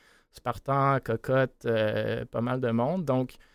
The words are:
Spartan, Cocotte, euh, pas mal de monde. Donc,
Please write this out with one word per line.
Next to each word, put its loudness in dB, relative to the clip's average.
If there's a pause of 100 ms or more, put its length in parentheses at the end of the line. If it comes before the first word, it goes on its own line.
(340)
Spartan, 0
Cocotte, 0
euh, 0
pas -6
mal -2
de 0
monde. 0
Donc, 0 (220)